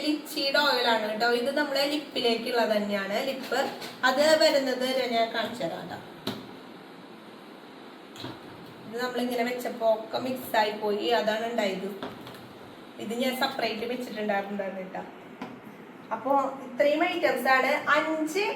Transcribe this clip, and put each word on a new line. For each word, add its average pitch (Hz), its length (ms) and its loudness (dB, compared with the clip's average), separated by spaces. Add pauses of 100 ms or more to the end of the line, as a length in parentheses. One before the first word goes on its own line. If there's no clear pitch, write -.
ലിച്ചിയുടെ 294 540 0
ഓയിൽ 254 360 4
ആണ് 214 160 2
കേട്ടോ. 220 200 2 (100)
ഇത് 262 100 0 (100)
നമ്മളെ 277 340 2
ലിപ്പിലേക്കുള്ളത് 240 840 2
തന്നെയാണ്. 202 540 0
ലിപ്പ് 254 300 -2 (480)
അത് 311 340 6
വരുന്നത് 262 440 4 (300)
ഞാൻ 226 180 4
കാണിച്ചു 165 280 -2
തരാം - 200 -4
കേട്ടോ. 160 160 -8 (3000)
ഇത് 233 180 -6
നമ്മളിങ്ങനെ 240 460 0
വെച്ചപ്പോ 226 440 -2
ഒക്കെ 214 240 -4
മിക്സ് - 420 -2
ആയി 208 100 4
പോയി, 214 380 0
അതാണ് 220 420 2
ഉണ്ടായത്. 196 400 -2 (1120)
ഇത് 220 200 -4
ഞാൻ 254 180 0
സെപ്പറേറ്റ് 226 520 -2
വെച്ചിട്ടുണ്ടായിരുന്നതാണ് 202 840 -2
കേട്ടോ. 185 260 -8 (1120)
അപ്പോ 262 180 0 (340)
ഇത്രയും 302 440 4
ഐറ്റംസ് 262 460 2
ആണ്. 262 160 4 (240)
അഞ്ച് 311 480 0 (120)